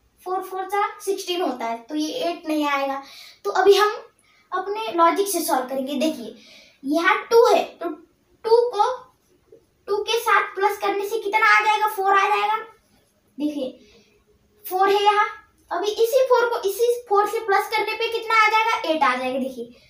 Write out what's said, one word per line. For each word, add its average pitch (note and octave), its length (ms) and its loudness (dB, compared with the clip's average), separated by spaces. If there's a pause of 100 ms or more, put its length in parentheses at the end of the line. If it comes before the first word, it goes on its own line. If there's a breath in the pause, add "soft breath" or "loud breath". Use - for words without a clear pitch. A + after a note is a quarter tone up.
(240)
फ़ोर F#4 180 -4
फ़ोर F#4 240 -8
जा G4+ 220 -2 (140)
सिक्सटीन F4+ 400 -4
होता B3 240 -4
है, A#3 140 -6
तो - 160 -12
ये D4+ 180 -4 (100)
एट E4+ 240 -6
नहीं D4+ 200 -2
आएगा। C#4 340 -2 (440 loud breath)
तो G4+ 60 -2
अभी F#4+ 240 6
हम G#4 200 2 (560 soft breath)
अपने G4+ 420 -6
logic E4+ 340 2
से E4+ 140 -2
solve B3+ 260 -2
करेंगे। C4+ 320 -4
देखिए - 360 -4 (480 loud breath)
यहाँ E4+ 340 2 (100)
टू A#4 200 8
है - 160 4 (160)
तो E4+ 100 -8 (560)
टू A#4 240 6
को A4 220 0 (960)
टू G4+ 160 -2
के A4+ 160 -2
साथ - 360 0
plus G4 220 0
करने G4+ 320 -2
से A4+ 100 -4
कितना G#4+ 280 0
आ G#4 140 6
जाएगा? G#4+ 260 0
फ़ोर G4 260 0
आ G4 140 4
जाएगा। G#4 300 0 (800)
देखिए C#4+ 340 -4 (960 soft breath)
फ़ोर F#4 240 0
है G4+ 140 2
यहाँ, G#4 220 2 (460)
अभी G4+ 220 -2
इसी A#4 320 2
फ़ोर B4 240 2
को A#4 200 -4
इसी A#4 220 0 (180)
फ़ोर G4+ 180 2
से A4+ 180 -4
plus G4 220 0
करने A4 280 -4
पे A4+ 160 -4
कितना A4+ 240 -2
आ G#4+ 140 4
जाएगा? A4 280 0 (120)
एट C#4 140 0
आ B3+ 120 2
जाएगा। B3+ 240 -4
देखिए A#3+ 260 -8 (240 soft breath)